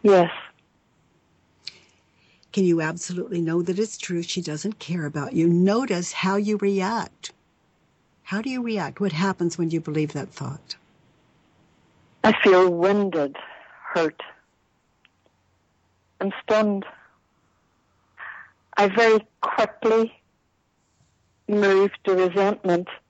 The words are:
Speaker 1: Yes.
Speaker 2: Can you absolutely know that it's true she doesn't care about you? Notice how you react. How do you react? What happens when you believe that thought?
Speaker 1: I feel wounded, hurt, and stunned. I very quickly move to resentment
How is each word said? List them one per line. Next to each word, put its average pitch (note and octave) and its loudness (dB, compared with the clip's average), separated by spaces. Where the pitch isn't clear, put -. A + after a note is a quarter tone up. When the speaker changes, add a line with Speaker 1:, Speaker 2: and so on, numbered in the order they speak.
Speaker 1:
Yes. F#3 6
Speaker 2:
Can G3 0
you E3+ 2
absolutely F3 -8
know E3 -2
that F3+ -4
it's G#3+ -6
true E3+ -6
she E3+ -6
doesn't D#3+ -8
care E3 -6
about D3 -8
you? E3+ 2
Notice F#3 2
how F#3+ -2
you G#3 -2
react. G3+ -4
How G3+ -6
do C4+ -8
you B3+ -6
react? G3+ -6
What G3 0
happens F3 -2
when E3 -2
you E3 -2
believe D#3 -4
that - -8
thought? - -12
Speaker 1:
I A3 6
feel F#3 8
wounded, E3+ 0
hurt, D#3+ -2
and G3 -4
stunned. G#3 2
I G3+ 4
very A3 4
quickly A3+ 0
move G3+ 4
to G3 2
resentment F#3 0